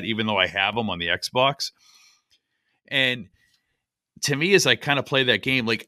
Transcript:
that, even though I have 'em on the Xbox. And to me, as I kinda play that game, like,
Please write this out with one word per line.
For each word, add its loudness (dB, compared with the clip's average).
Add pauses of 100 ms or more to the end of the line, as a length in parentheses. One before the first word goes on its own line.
that, -4
even -2
though 0
I 4
have 0
'em -2
on -4
the -2
Xbox. 0 (1160)
And -2 (920)
to -2
me, 2
as 4
I 4
kinda -2
play 0
that 2
game, -2
like, -2